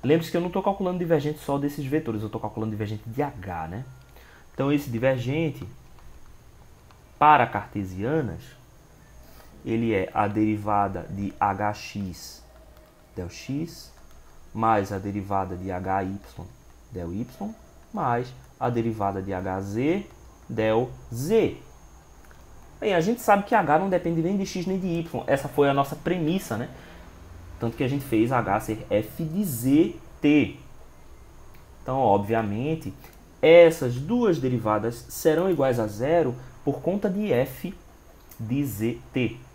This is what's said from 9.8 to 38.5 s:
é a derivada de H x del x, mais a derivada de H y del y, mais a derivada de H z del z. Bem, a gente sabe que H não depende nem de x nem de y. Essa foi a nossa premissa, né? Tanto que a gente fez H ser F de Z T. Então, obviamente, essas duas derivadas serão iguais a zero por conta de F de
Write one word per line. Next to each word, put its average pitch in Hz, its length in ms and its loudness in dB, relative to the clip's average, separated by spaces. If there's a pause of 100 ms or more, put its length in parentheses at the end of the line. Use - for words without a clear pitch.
é 95 180 0
a 104 160 2
derivada 104 800 0
de 95 320 -6
H 104 320 0
x - 720 -10 (720)
del 90 140 -8
x, - 600 -8 (640)
mais 110 400 2
a 98 60 -4
derivada 98 580 -4
de 92 160 -8
H 95 300 -2
y 98 180 -6 (720)
del 87 220 -8
y, 156 400 -8 (360)
mais 131 400 -4 (280)
a 120 120 -2
derivada 107 500 -2
de 95 140 -6
H 95 260 -4
z 131 460 -2 (420)
del 113 420 2 (220)
z. 165 460 2 (1200)
Bem, 196 140 2
a 165 60 4
gente 220 200 0
sabe 202 220 4
que 247 120 0
H 160 240 4
não 190 120 0
depende 170 320 0
nem 190 140 0
de 196 100 -2
x 180 200 -4
nem 190 120 -2
de 185 80 -4
y. 165 400 -4
Essa 139 220 0
foi 143 200 4
a 139 60 2
nossa 139 220 0
premissa, 170 600 -2
né? 120 140 -6 (880)
Tanto 117 180 -4
que 143 80 0
a 123 40 0
gente 139 160 -2
fez 117 280 2
H 110 280 2
ser - 300 -6
F 110 340 -2
de 180 200 -2
Z 143 520 2 (240)
T. 147 380 4 (1200)
Então, 131 160 -4
obviamente, 110 920 0 (480)
essas 160 540 10
duas 180 440 0
derivadas 110 720 0
serão 165 420 2
iguais 135 280 2
a 110 80 0
zero 127 480 2 (300)
por 143 160 0
conta 196 280 -2
de 202 240 -2
F 131 420 -2 (680)
de 127 240 -2